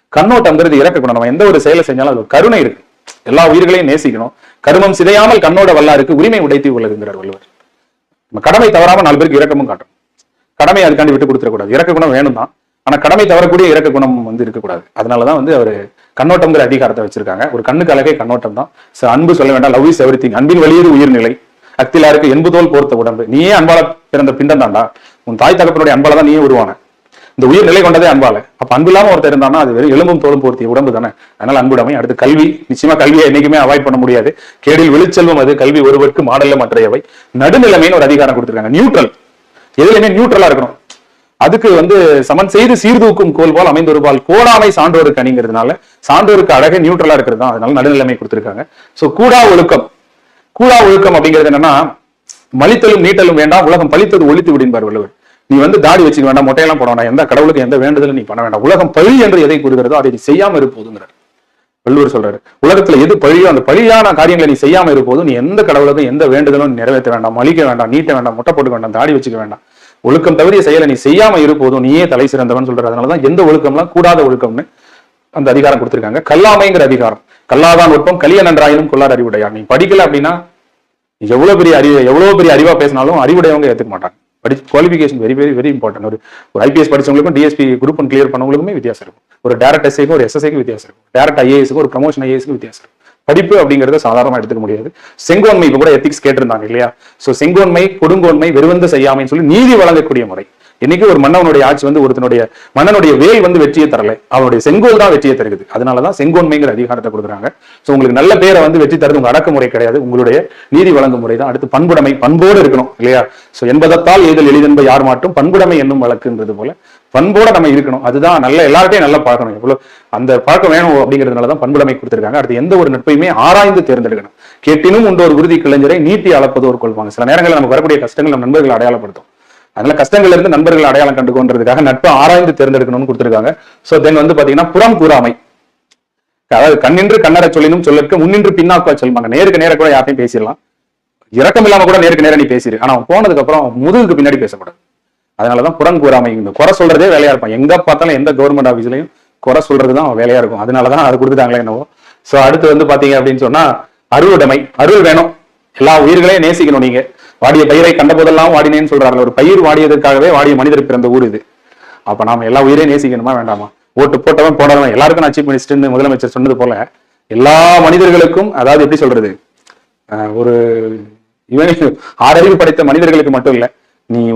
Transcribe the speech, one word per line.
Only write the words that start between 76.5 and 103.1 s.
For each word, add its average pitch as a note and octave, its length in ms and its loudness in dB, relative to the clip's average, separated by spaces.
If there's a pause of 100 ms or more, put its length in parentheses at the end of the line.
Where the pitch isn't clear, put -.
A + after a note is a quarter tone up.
அதிகாரம். B2+ 400 -2 (340)
"கல்லாதான் E3+ 360 4
ஒட்பம் E3 300 0
கலிய F3+ 220 2
நன்றாயினும் D3+ 460 2
கொள்ளார் C3+ 220 0
அறிவுடையார்." G#2+ 420 -4
நீ A2 80 -14
படிக்கல F3+ 460 0
அப்படின்னா D#3 380 -4 (720)
எவ்வளவு C3 400 2
பெரிய E3+ 200 2
அறிவு, C#3 280 2
எவ்வளவு E3+ 320 2
பெரிய E3 180 2
அறிவா D#3 220 2
பேசினாலும் C#3+ 420 -2
அறிவுடையவங்க D3+ 480 0
ஏத்துக்க A#2 240 -4
மாட்டாங்க. F#2 260 -14 (320)
படி-, C#3 240 -6
குவாலிஃபிகேஷன் D3+ 500 -2
very, A#2 120 -2
very, C#3+ 260 -2
very D3 180 -4
important. G#2+ 260 -8
ஒரு, G#2+ 160 -10 (320)
ஒரு G#2 120 -4
ஐ C#3 60 2
பி D3+ 100 0
எஸ் D3 100 0
படிச்சவங்களுக்கும் C#3+ 420 0
டி C#3 80 -2
எஸ் D3 160 0
பி C#3+ 80 -2
குரூப் C3 320 -2
ஒன் D3 100 -6
கிளியர் C3+ 280 -2
பண்ணவங்களுக்குமே C#3+ 380 -4
வித்தியாசம் A#2+ 360 -10
இருக்கும். - 160 -20 (160)
ஒரு B2 160 -4
டைரக்ட் D3 280 0
எஸ் C#3 140 -2
ஐக்கும் D3+ 180 0
ஒரு C3 80 0
எஸ் A2 100 -8
எஸ் D3 100 -4
ஐக்கும் D3 200 -4
வித்தியாசம் A#2 260 -12
இருக்கும். - 220 -20
டைரக்ட் C3+ 360 0
ஐ C3+ 40 2
ஏ C#3 100 2
எஸ்க்கும் C#3 100 -2
ஒரு C#3+ 200 -2
ப்ரமோஷன் C#3+ 300 -4
ஐ C3 80 -6
ஏ C3 60 -2
எஸ்க்கும் C3 220 -10
வித்தியாசம் - 260 -20
இருக்கும். - 120 -20 (280)
படிப்பு F3+ 320 0
அப்படிங்கறத C#3 420 0 (100)
சாதாரணமா A2+ 340 -2
எடுத்துக்க A2+ 160 -8
முடியாது. A2 340 -10 (220)
செங்கோன்மை F#3+ 520 0
இப்ப C3+ 120 0
கூட D3+ 180 2
எத்திக்ஸ் - 280 -6
கேட்டிருந்தாங்க B2 400 -2
இல்லையா? A#2+ 300 -4 (220)
So, C3 180 -4
செங்கோன்மை, F3+ 640 0
கொடுங்கோன்மை, E3 520 0
வெறுவந்து E3+ 340 2
செய்யாமைன்னு C3+ 380 0
சொல்லி D#3 200 -4
நீதி A#3+ 300 2
வழங்கக்கூடிய D#3+ 520 0
முறை. F#2+ 200 -14 (400)
என்னைக்கு F3+ 220 2
ஒரு D3+ 120 2
மன்னவனுடைய D3+ 420 2
ஆட்சி C#3 280 0
வந்து C#3+ 180 0
ஒருத்தனுடைய, B2 400 -2 (300)
மன்னனுடைய E3 380 2